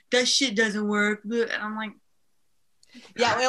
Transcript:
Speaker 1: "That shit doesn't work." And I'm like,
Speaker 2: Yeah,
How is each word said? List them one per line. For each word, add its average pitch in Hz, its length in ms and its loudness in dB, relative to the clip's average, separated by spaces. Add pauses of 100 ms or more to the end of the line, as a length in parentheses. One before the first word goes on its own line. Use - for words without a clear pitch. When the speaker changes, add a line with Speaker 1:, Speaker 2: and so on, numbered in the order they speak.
(120)
Speaker 1:
"That 247 160 4
shit 247 280 0
doesn't 214 320 0
work." 208 360 0
And 226 280 -2
I'm 214 240 -6
like, 214 160 -8 (1300)
Speaker 2:
Yeah, 226 320 2